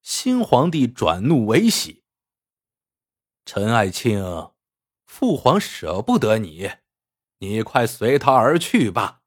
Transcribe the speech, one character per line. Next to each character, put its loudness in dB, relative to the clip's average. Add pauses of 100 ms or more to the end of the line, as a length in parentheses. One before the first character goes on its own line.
新 -2
皇 2
帝 0
转 -2
怒 2
为 2
喜 -4 (1400)
：“陈 -2
爱 2
卿， -4 (540)
父 -2
皇 4
舍 -8
不 0
得 2
你， -8 (680)
你 -4
快 -2
随 -2
他 2
而 4
去 0
吧。” -6